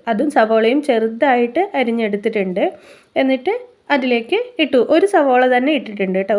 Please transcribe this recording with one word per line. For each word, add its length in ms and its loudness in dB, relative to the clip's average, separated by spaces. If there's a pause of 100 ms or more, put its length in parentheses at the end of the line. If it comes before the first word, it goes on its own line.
(100)
അതും 260 0
സവോളയും 500 2
ചെറുതായിട്ട് 760 0 (160)
അരിഞ്ഞെടുത്തിട്ടുണ്ട്. 840 -2 (560)
എന്നിട്ട് 320 0 (420)
അതിലേക്ക് 440 0 (240)
ഇട്ടു. 180 2 (140)
ഒരു 180 4
സവോള 300 4 (100)
തന്നെ 260 2
ഇട്ടിട്ടുണ്ട് 400 -4
കേട്ടോ. 200 -2